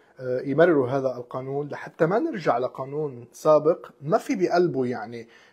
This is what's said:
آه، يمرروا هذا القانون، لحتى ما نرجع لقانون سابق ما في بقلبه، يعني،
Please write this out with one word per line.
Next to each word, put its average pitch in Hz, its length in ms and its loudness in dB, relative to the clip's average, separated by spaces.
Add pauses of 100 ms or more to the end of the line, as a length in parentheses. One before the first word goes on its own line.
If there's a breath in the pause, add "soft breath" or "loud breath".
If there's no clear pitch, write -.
(200 soft breath)
آه، 127 220 -4
يمرروا 143 480 4
هذا 131 280 -2
القانون، 135 500 -8
لحتى - 380 -4
ما 190 140 2
نرجع 196 380 -2
لقانون 135 720 -6
سابق 156 560 2 (140)
ما 160 160 0
في - 180 -4
بقلبه، 175 500 2
يعني، 117 420 -8 (260 soft breath)